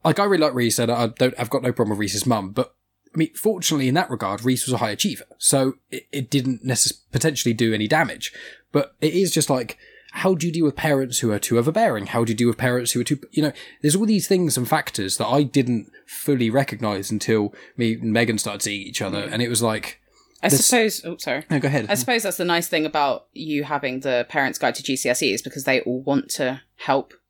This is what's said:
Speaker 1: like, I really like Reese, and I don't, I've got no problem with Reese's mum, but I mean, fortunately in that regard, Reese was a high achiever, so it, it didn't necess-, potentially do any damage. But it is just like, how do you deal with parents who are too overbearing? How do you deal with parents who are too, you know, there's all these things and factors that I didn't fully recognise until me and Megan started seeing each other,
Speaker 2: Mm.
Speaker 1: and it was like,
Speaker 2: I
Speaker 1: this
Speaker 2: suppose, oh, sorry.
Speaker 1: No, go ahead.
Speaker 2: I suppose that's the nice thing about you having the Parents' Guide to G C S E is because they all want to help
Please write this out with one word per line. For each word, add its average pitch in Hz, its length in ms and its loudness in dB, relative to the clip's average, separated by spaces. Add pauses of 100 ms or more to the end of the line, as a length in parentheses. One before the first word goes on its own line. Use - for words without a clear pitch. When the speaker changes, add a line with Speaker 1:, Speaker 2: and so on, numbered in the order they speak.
Speaker 1:
like, 160 140 2
I 202 40 4
really 190 200 4
like 139 100 2
Reese, 120 260 2
and 117 120 2
I 120 160 2
don't, 127 300 2
I've 120 120 -4
got 135 140 0
no 123 100 0
problem 107 240 2
with - 20 -6
Reese's 101 260 -2
mum, 104 260 0
but 123 220 -4 (400)
I - 40 -2
mean, 160 160 0
fortunately 160 540 0
in 131 80 2
that 175 160 0
regard, 104 340 -4
Reese 127 220 2
was 127 60 0
a 117 40 0
high 110 140 -2
achiever, 127 340 -4 (140)
so 135 340 2 (160)
it, - 220 -12
it 127 180 -6
didn't 131 340 0
necess-, - 360 0 (120)
potentially 131 440 0
do 113 180 2
any 107 140 0
damage. 151 440 0 (400)
But 143 300 -2
it 156 140 0
is 185 180 2
just - 160 0
like, 127 300 -2 (320)
how 190 240 0
do 151 100 -4
you 170 80 -2
deal 165 120 2
with 143 100 0
parents 135 440 0
who 113 120 2
are 104 80 0
too - 180 0
overbearing? 143 480 2
How 117 180 0
do 113 80 0
you 107 60 -2
deal 120 100 4
with 113 120 2
parents 123 320 0
who 120 100 0
are - 20 -2
too, 139 160 -2 (120)
you 156 100 0
know, 156 100 2 (300)
there's 147 140 2
all 214 100 2
these 208 220 2
things 180 300 2
and 123 120 -2
factors 110 480 -2
that 110 80 -2
I 131 160 2
didn't 123 500 0 (140)
fully 123 460 0
recognise 107 580 -2
until 107 440 0 (220)
me 117 180 0
and 113 200 -2
Megan 113 240 2
started 101 240 -6
seeing 104 220 -4
each - 180 -8
other, 101 220 -4
Speaker 2:
Mm. 85 100 -8
Speaker 1:
and 113 80 -2
it 120 80 -2
was 117 140 0
like, 107 360 -2 (420)
Speaker 2:
I 175 80 0
Speaker 1:
this 147 180 4
Speaker 2:
suppose, 226 360 2
oh, 170 140 -10
sorry. 143 320 -6
Speaker 1:
No, 151 100 2
go 139 80 0
ahead. 135 220 0
Speaker 2:
I 202 60 0
suppose 226 280 0
that's 185 140 -4
the 175 80 -2
nice 170 240 0
thing 156 160 0
about 147 480 0
you 147 320 -4
having 135 360 -4
the 123 280 0
Parents' 139 300 0
Guide 120 160 0
to - 80 -10
G 135 120 -2
C 123 140 -2
S 123 140 0
E 107 100 2
is 110 80 -2
because 131 240 -12
they 131 160 2
all 131 200 -4
want 139 340 0
to 135 260 -4 (160)
help - 360 -2 (160)